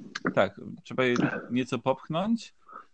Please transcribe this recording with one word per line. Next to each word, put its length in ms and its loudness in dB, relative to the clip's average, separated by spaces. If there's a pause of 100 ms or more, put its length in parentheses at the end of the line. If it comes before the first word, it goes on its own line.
(360)
Tak, 260 2 (220)
trzeba 220 0
je 100 4 (360)
nieco 280 0
popchnąć. 720 0 (400)